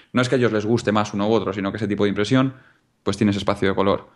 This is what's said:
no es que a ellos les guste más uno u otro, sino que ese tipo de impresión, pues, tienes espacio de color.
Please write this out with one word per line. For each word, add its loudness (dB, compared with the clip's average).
no 2
es 0
que 0
a 2
ellos 2
les -2
guste 0
más 0
uno -2
u 4
otro, 0
sino -4
que -8
ese -4
tipo -2
de 2
impresión, 0
pues, -2
tienes 2
espacio -2
de -2
color. 0